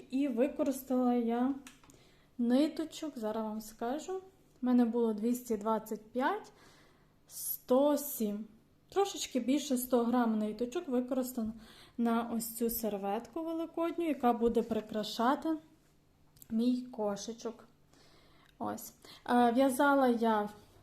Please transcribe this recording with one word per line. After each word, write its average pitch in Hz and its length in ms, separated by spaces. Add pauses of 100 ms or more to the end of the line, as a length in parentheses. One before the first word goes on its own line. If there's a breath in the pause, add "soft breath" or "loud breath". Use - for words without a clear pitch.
(120)
і 269 160
використала 254 880
я 240 400 (840 soft breath)
ниточок, 302 800
зараз 220 260
вам 214 180
скажу, 311 560 (440)
в 247 40
мене 247 200
було 226 280
двісті 226 440
двадцять 214 540
п'ять, 339 400 (760 soft breath)
сто - 680
сім. 214 480 (440)
Трошечки 370 500
більше 254 380
сто 247 260
грам 233 360
ниточок 247 480
використано 247 680 (440 loud breath)
на 233 380
ось - 220
цю 233 120
серветку 208 760
великодню, 330 640
яка 240 260
буде 233 280
прикрашати 226 960 (920)
мій 240 320
кошечок. 214 840 (920 soft breath)
Ось. 214 340 (360 loud breath)
Е, 240 220
в'язала 269 560
я 220 420 (340 soft breath)